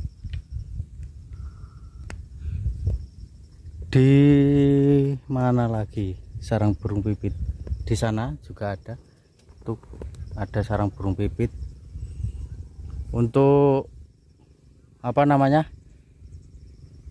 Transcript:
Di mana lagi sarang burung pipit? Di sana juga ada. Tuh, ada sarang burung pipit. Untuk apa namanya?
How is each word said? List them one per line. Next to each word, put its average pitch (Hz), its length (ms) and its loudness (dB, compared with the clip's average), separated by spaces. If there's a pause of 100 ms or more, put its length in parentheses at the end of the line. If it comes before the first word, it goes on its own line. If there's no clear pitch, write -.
(3750)
Di 131 240 6 (1200)
mana 123 380 2
lagi 104 480 -4 (260)
sarang 107 320 2
burung 104 240 -4
pipit? 101 320 -2 (560)
Di 113 80 0
sana 113 480 -2
juga 101 320 -8
ada. 113 240 -14 (640)
Tuh, 113 160 -8 (560)
ada 104 240 -4
sarang 104 320 0
burung 98 240 -4
pipit. 104 380 -4 (1600)
Untuk 139 720 4 (1120)
apa 123 240 2
namanya? 143 480 4 (1400)